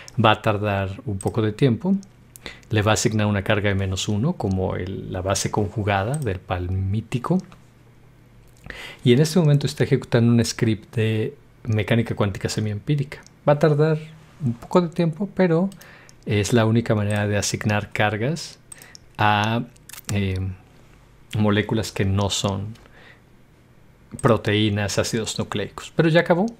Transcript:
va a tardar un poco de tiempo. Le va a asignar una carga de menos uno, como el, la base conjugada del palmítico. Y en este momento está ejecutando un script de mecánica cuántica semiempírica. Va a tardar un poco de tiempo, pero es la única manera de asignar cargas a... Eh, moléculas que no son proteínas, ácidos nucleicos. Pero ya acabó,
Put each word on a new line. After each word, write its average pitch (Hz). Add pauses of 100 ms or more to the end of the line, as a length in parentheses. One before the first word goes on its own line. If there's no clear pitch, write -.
(240)
va 110
a 107
tardar 98
un 101
poco -
de 107
tiempo. 139 (760)
Le 107
va 107
a -
asignar 107
una 101
carga 101
de 98
menos 95
uno, 110
como 95
el, 98
la 95
base 95
conjugada 101
del 110
palmítico. 95 (1600)
Y 123
en 135
este 170
momento 147
está -
ejecutando 120
un 117
script 110
de 110 (280)
mecánica 113
cuántica 104
semiempírica. 107 (280)
Va 147
a 147
tardar 151 (460)
un 120
poco -
de 175
tiempo, 170
pero 185 (540)
es 104
la 113
única 113
manera 104
de 104
asignar 101
cargas 107 (580)
a... 107 (480)
Eh, 98 (1000)
moléculas 107
que -
no 98
son 101 (1500)
proteínas, 104
ácidos 110
nucleicos. -
Pero 160
ya 165
acabó, 175 (140)